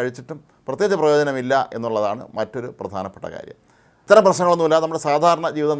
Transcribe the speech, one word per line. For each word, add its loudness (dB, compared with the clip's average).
കഴിച്ചിട്ടും -10
പ്രത്യേകിച്ച് -2
പ്രയോജനമില്ല 2
എന്നുള്ളതാണ് -4
മറ്റൊരു -8
പ്രധാനപ്പെട്ട -10
കാര്യം. -18
ഇത്തരം 8
പ്രശ്നങ്ങളൊന്നുമില്ല, 2
നമ്മുടെ -4
സാധാരണ 2
ജീവിതം -2